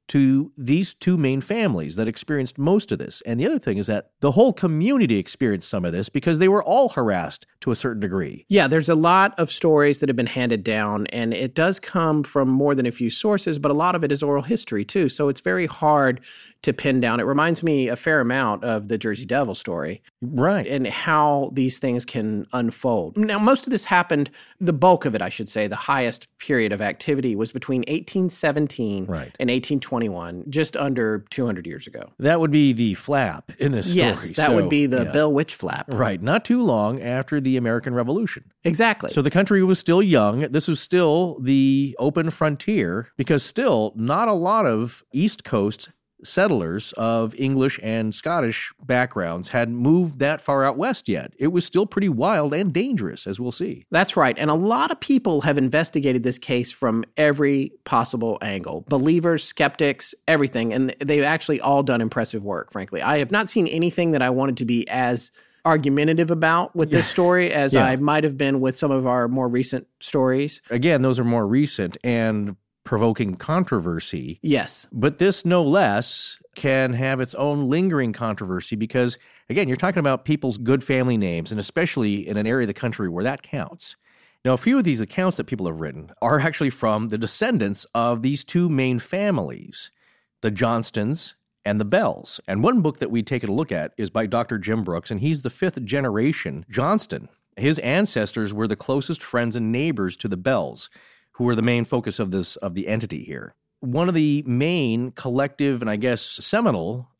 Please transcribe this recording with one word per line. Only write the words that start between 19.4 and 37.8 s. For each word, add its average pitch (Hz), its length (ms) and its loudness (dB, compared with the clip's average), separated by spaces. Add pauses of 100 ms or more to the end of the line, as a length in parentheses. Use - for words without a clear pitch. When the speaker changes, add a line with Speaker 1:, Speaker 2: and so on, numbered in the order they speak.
Speaker 2:
story. 85 480 -8 (180)
Speaker 1:
Right. 131 460 0
Speaker 2:
And 131 200 -2
how 147 680 2
these 127 240 0
things 120 260 -2
can 107 480 -4
unfold. 117 640 -2
Now, 214 220 0
most 247 280 2
of 254 40 -6
this 233 140 -2
happened, 165 460 2 (300)
the 175 140 2
bulk 170 320 4
of 117 80 0
it, 87 80 -2
I 90 80 -4
should - 180 -8
say, 107 180 -2
the 98 100 -6
highest 131 480 -2 (140)
period 113 340 0
of 101 80 -2
activity 127 560 -2
was 110 160 -4
between 127 340 -4
eighteen 180 420 -2
seventeen 139 800 -2
Speaker 1:
Right. 87 320 -6
Speaker 2:
and 127 100 0
eighteen 127 300 0
twenty-one, 90 720 -6
just 147 260 -2
under 117 540 -2
two 131 160 -4
hundred 90 220 -6
years - 180 -14
ago. - 320 -16
Speaker 1:
That 160 220 2
would 160 100 2
be 143 220 6
the 113 220 0
flap 120 640 -4
in 143 100 2
this 107 160 -2
Speaker 2:
Yes, 175 320 2
Speaker 1:
story. 82 140 -10
Speaker 2:
that 151 200 2
would 104 120 4
Speaker 1:
So, - 40 -2
Speaker 2:
be 147 180 4
the 123 180 0
Speaker 1:
yeah. 151 80 -4
Speaker 2:
Bell 151 200 2
Witch 143 220 0
flap. - 340 -8
Speaker 1:
Right, 110 320 0
not 135 240 0
too 240 200 2
long 117 360 2
after 131 400 -2
the 131 160 2
American 120 380 0